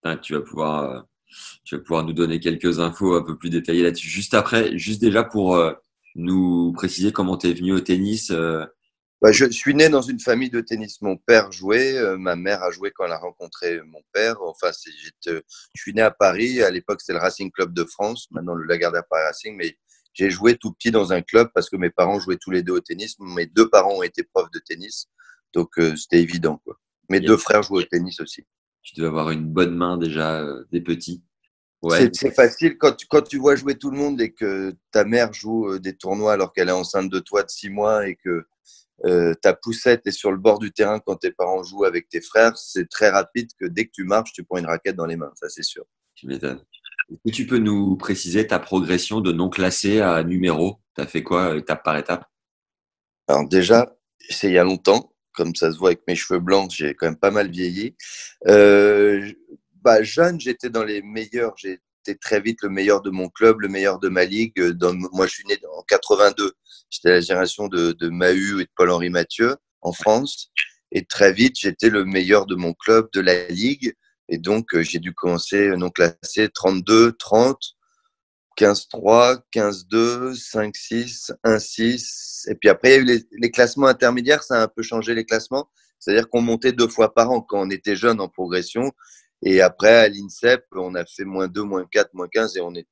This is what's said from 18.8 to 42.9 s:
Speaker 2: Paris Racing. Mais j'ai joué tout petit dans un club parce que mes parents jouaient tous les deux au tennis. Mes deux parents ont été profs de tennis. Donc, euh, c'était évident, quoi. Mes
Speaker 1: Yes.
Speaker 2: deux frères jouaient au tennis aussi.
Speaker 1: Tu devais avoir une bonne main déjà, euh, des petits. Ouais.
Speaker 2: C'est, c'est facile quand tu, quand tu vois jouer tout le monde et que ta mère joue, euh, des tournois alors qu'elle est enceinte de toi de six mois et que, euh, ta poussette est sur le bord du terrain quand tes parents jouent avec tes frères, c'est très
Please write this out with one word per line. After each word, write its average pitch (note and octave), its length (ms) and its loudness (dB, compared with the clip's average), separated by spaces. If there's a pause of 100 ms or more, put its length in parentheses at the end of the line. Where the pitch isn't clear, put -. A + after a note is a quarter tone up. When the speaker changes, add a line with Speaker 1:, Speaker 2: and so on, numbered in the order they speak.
Speaker 2:
Paris D#2+ 180 -2
Racing. G#2 280 -10
Mais E2+ 240 -10 (360)
j'ai F#2+ 160 0
joué G#2 260 2
tout G#2 160 -8
petit - 180 -4
dans G2+ 220 2
un F2 80 0
club A#2 340 4
parce F2 140 0
que - 80 -8
mes F2+ 140 -2
parents F#2+ 280 0
jouaient F2+ 220 -6
tous - 100 -14
les F2+ 120 0
deux F2+ 100 -6
au F2+ 80 -2
tennis. F#2+ 400 -12
Mes F2 260 -6
deux A2 220 4
parents G2 300 4
ont F#2 40 -4
été F2 220 -6
profs F2 260 -2
de E2 100 -16
tennis. - 480 -14 (440)
Donc, E2+ 260 -2
euh, D#2+ 160 2
c'était E2+ 280 2
évident, E2 420 -2
quoi. - 160 -18 (300)
Mes G2 80 2
Speaker 1:
Yes. F2+ 80 0
Speaker 2:
deux G#2+ 100 6
frères G#2 260 2
jouaient F#2+ 200 -2
au - 40 -6
tennis F2 340 -4
aussi. - 260 -14 (360)
Speaker 1:
Tu - 140 -20
devais D#2+ 120 -4
avoir D#2 220 -4
une D#2 140 -6
bonne E2+ 320 0
main F2+ 220 -4
déjà, D#2+ 420 -4
euh, C#2+ 320 -10
des E2+ 80 -2
petits. E2+ 420 -8 (600)
Ouais. E2 160 2
Speaker 2:
C'est, B2+ 180 4
c'est C3+ 140 -2
facile C3+ 480 2
quand C#3+ 140 4
tu, - 140 -16
quand D3+ 140 4
tu D3 160 -10
vois C#3 180 4
jouer C3+ 220 -4
tout C#3 140 -8
le C3+ 80 -8
monde C#3+ 240 -4
et A2 100 -4
que F#2+ 420 -6 (160)
ta G#2 140 4
mère A2+ 300 0
joue, A2 340 -4
euh, F#2+ 100 -6
des F#2 180 -10
tournois G#2 360 -2
alors F#2+ 220 -2
qu'elle F#2 160 0
est - 20 2
enceinte F#2 380 -2
de F#2+ 80 -4
toi G2 240 -2
de - 80 -8
six - 180 -14
mois G#2 400 -2
et F2+ 80 -10
que, E2+ 280 -6 (640)
euh, F2 280 2
ta F#2+ 200 2
poussette A#2 520 0
est G2+ 60 -4
sur - 180 -2
le F#2+ 60 -2
bord G#2 220 4
du G#2 140 -8
terrain G#2+ 260 0
quand F#2+ 180 -6
tes F#2 140 -4
parents F#2 320 -4
jouent G2 220 -4
avec F2 260 -2
tes E2 100 -6
frères, A2+ 380 2
c'est - 300 -8
très G#2+ 200 2